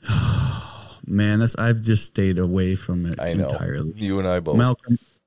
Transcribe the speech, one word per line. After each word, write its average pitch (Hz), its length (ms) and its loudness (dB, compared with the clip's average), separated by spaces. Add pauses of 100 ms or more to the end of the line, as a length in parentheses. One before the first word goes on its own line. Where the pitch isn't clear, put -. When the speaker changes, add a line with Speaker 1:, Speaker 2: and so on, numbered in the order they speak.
Speaker 1:
<sighs> - 60 -8 (960)
Man, 104 320 2
this, 117 180 2
I've 117 240 2
just 110 240 2
stayed 95 340 0
away 92 360 2
from 90 320 -4
it 82 140 -4
Speaker 2:
I 85 120 -4
know. 85 160 0
Speaker 1:
entirely. 73 480 -4
Speaker 2:
You 98 220 -2
and 92 100 -2
I 90 120 0
both. 80 160 0
Speaker 1:
Malcolm, 120 420 2 (280)